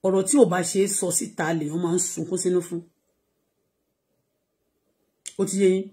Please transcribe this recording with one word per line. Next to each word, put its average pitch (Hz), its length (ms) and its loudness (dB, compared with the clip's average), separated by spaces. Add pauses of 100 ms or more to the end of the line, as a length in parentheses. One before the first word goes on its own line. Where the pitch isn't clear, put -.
Ọ̀rọ̀ 190 180 2
tí 190 140 0
ò 247 80 10
bá 180 160 0
ṣe 175 180 -2
é 196 80 4
sọ 190 240 -2
síta - 420 -4
lèèyàn 160 280 -2
máa 170 140 0
ń 180 40 2
sunkún 180 380 -4
sínú 180 240 0
fún. 170 200 -8 (2500)
Ó 196 140 -4
ti 196 120 -6
yé 196 120 4
yín? 190 240 0